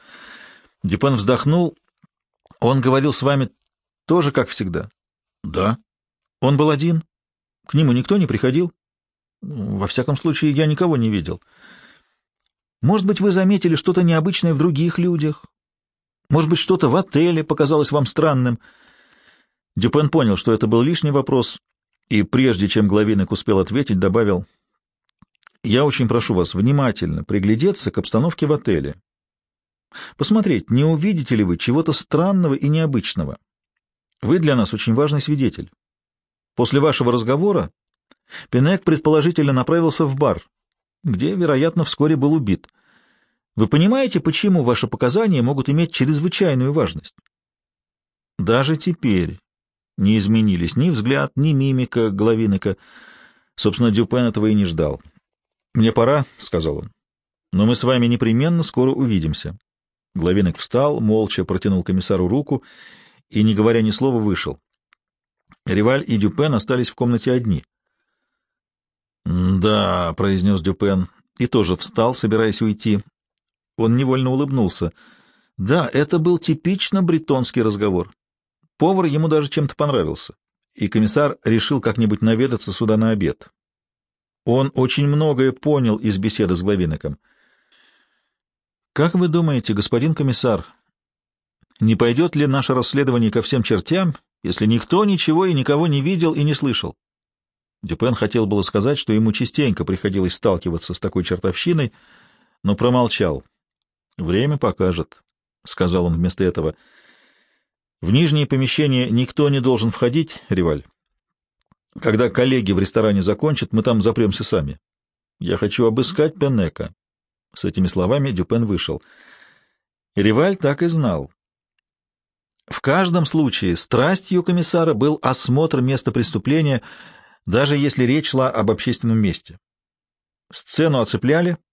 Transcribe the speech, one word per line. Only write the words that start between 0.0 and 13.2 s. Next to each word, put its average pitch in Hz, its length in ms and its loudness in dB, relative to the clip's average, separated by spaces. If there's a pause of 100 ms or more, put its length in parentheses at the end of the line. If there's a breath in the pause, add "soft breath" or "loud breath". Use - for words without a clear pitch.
Дюпен 139 320 0
вздохнул. 139 600 0 (840)
Он 127 220 2
говорил 135 320 2
с - 80 -6
вами 135 280 0 (560)
тоже, 156 260 2
как 131 160 0
всегда? 87 420 -6 (540)
Да. 95 340 -2 (640)
Он 135 180 2
был 151 120 2
один? 160 340 0 (640)
К - 60 -20
нему 143 180 4
никто 123 260 0
не 180 100 2
приходил? 135 460 0 (680)
Во 104 460 -6
всяком 135 280 -2
случае, 151 360 -2
я 147 140 0
никого 151 320 0
не 113 120 0
видел. 90 320 -4 (1400 soft breath)
Может 196 240 2
быть, 196 140 0
вы 196 120 2